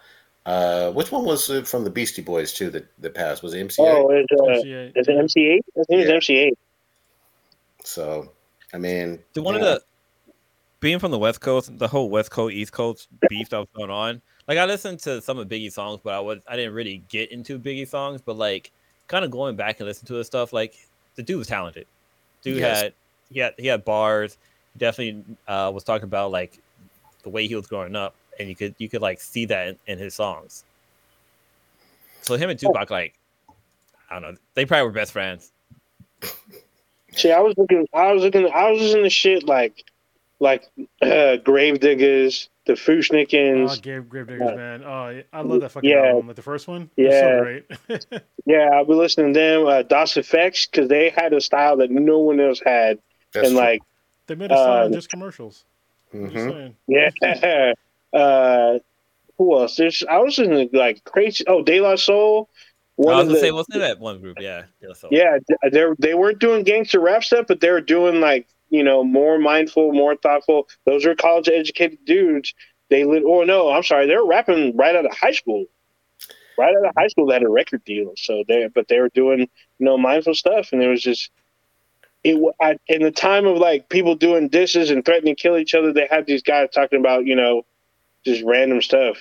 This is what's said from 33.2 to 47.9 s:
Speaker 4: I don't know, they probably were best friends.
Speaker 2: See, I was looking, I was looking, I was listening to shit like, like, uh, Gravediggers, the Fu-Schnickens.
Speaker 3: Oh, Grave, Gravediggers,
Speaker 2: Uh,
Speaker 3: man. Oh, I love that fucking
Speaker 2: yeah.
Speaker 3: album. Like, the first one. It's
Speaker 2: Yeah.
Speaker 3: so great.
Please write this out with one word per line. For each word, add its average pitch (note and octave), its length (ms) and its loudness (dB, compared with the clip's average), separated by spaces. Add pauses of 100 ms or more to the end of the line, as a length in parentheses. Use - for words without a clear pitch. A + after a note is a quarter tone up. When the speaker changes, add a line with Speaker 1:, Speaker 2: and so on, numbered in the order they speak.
Speaker 4:
I E2+ 100 -18
don't - 20 -16 (120)
know, G2 40 -20 (160)
they C3+ 120 -4
probably C#3+ 200 0
were A2 80 -4
best G#2 180 -6
friends. F#2+ 400 -10 (1600)
Speaker 2:
See, E3 160 2
I E3+ 80 4
was G#3 180 2
looking, F3+ 360 2
I F#3 200 2
was F#3+ 100 0
looking, F#3+ 280 2
I G3+ 200 2
was A3 100 0
listening G#3+ 220 2
to F#3+ 60 0
shit F#3 340 0
like, C3 400 -2 (560)
like, C3+ 300 0 (320)
uh, C#3 360 4
Gravediggers, C#3 1120 2 (160)
the B2 100 2
Fu-Schnickens. C#3+ 1040 2
Speaker 3:
Oh, G#2 40 -20
Grave, C3 280 -14
Gravediggers, B2 420 -8
Speaker 2:
Uh, A#2+ 40 -8
Speaker 3:
man. A#2+ 300 -14
Oh, C3 360 -12 (120)
I D#3 80 -12
love B2 200 -2
that B2+ 100 -8
fucking C#3 180 -2
Speaker 2:
yeah. C#3 220 4
Speaker 3:
album. A#2+ 160 0
Like, A#2+ 100 -20
the - 40 -20
first C#3+ 260 -12
one. F3 280 -14
It's C3+ 180 4
Speaker 2:
Yeah. C#3 80 4
Speaker 3:
so B2+ 220 2
great. - 840 -12